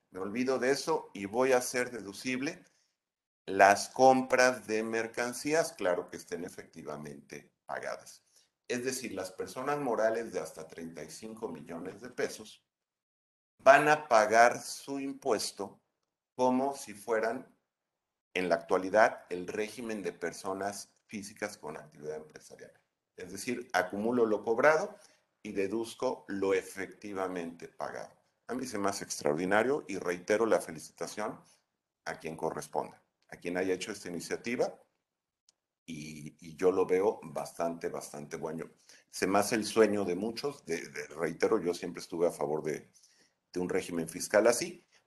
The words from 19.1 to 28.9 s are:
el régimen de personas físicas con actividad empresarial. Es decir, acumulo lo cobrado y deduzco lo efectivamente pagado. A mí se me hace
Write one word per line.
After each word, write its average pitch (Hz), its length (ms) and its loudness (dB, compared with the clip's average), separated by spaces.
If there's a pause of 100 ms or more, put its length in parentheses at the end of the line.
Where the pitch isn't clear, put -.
el 90 160 -6
régimen 107 560 -6
de 85 100 -4
personas 95 800 -8 (140)
físicas 104 500 -10
con 78 200 -12
actividad 78 400 -12
empresarial. - 560 -18 (440)
Es 92 160 -14
decir, 110 400 -6
acumulo 110 540 0
lo 104 160 2
cobrado 147 560 4 (440)
y 104 100 -10
deduzco 110 760 -4
lo 98 240 0
efectivamente 92 1160 -4
pagado. 62 460 -10 (340)
A 120 60 -6
mí 131 120 -6
se 104 120 -6
me 101 100 0
hace 98 160 -4